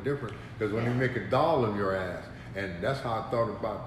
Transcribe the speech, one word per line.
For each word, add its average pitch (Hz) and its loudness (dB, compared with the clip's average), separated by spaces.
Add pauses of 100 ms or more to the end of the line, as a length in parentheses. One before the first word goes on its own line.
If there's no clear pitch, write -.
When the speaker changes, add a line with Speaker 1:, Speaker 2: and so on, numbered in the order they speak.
Speaker 1:
different. 135 -2 (220)
'Cause 107 0
when 117 0
Speaker 2:
Yeah. 123 2
Speaker 1:
they 123 2
make 120 -2
a 98 -4
doll 143 6
of 104 2
your 98 2
ass, 90 -4 (320)
and 98 -4 (100)
that's 135 0
how 113 -2
I - -8
thought 117 2
about 101 -4